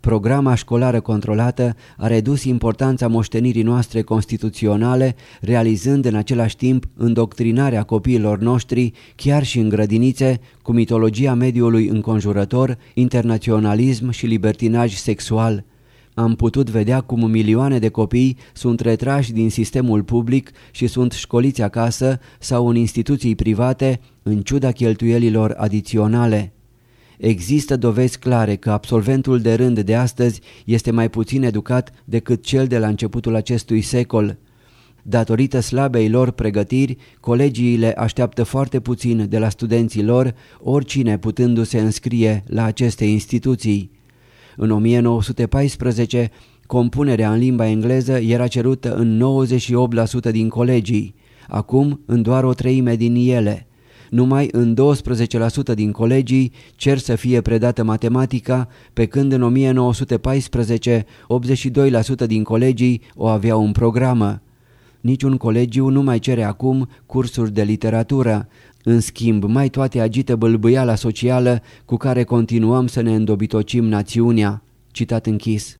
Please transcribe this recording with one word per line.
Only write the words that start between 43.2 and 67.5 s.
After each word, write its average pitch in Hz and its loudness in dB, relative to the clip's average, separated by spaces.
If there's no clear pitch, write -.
În 110 0
o 107 2
mie 117 4
nouă 117 2
sute 120 -2
paisprezece, 120 0
compunerea 120 0
în 110 2
limba 120 0
engleză 120 0
era 120 0
cerută 123 -2
în 110 0
nouăzeci 127 2
și 120 -4
opt 120 2
la 113 2
sută 117 -4
din 110 0
colegii, 110 0
acum 139 0
în 120 0
doar 127 0
o 127 0
treime 127 0
din 120 0
ele. 120 0
Numai 131 2
în 117 2
douăsprezece 123 0
la 113 0
sută 131 -2
din 107 -2
colegii 127 0
cer 139 0
să 123 -4
fie 123 0
predată 113 0
matematica, 123 -2
pe 113 0
când 139 0
în 127 2
o 120 2
mie 131 2
nouă 123 2
sute 123 -2
paisprezece, 120 -2
optzeci 123 0
și 135 -4
doi 135 2
la 120 2
sută 117 -2
din 110 0
colegii 120 0
o - -4
aveau 110 2
în 107 0
programă. 113 0
Niciun 131 0
colegiu 120 0
nu 135 2
mai 131 0
cere 117 -2
acum 131 -2
cursuri 120 -2